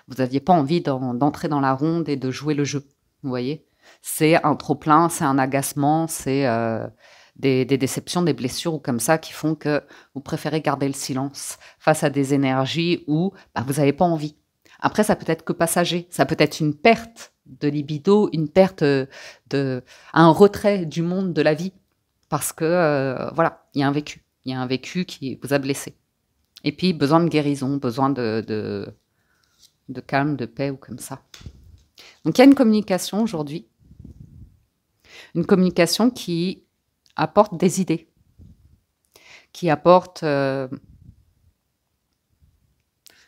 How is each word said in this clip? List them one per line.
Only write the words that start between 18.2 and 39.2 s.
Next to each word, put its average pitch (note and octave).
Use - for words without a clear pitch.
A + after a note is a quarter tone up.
une D#3
perte, F#3
euh, C#3
de, C3
un E3
retrait G3
du D#3
monde F3+
de D3+
la D3+
vie. E3+
Parce -
que, -
euh, D3
voilà, -
il C#3
y C#3
a C#3
un C#3+
vécu. D3
Il C3
y C3
a C3
un B2+
vécu C3
qui -
vous B2+
a C#3
blessé. C#3
Et D3+
puis, F3+
besoin D3
de E3+
guérison, C#3+
besoin C3+
de, A2+
de, G#2
de B2+
calme, C#3+
de A#2+
paix C#3
ou C3+
comme C#3
ça. -
Donc, D#3
il -
y -
a C4+
une C#4
communication G#3+
aujourd'hui. D#3+
Une E3
communication F#3
qui F3
apporte G#3
des F3+
idées, D#3+